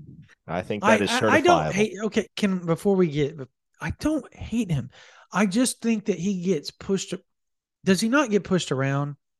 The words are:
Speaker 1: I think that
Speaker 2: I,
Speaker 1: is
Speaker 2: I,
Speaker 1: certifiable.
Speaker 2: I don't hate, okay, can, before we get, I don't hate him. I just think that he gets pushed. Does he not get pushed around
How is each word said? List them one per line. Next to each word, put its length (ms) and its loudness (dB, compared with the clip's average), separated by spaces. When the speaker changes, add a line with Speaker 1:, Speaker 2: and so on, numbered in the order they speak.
Speaker 1:
I 160 -4
think 220 -6
that 180 4
Speaker 2:
I, 20 2
Speaker 1:
is 60 0
Speaker 2:
I, 100 0
Speaker 1:
certifiable. 100 2
Speaker 2:
I 120 4
don't 320 4
hate, 200 0
okay, 320 -2
can, 320 -2
before 280 2
we 120 4
get, 320 -2
I 180 -6
don't 360 -2
hate 340 -4
him. 220 -2
I 140 2
just 340 0
think 240 0
that 140 -2
he 240 -2
gets 260 -2
pushed. 460 -4
Does 160 4
he 100 0
not 200 2
get 140 2
pushed 280 -2
around 440 -2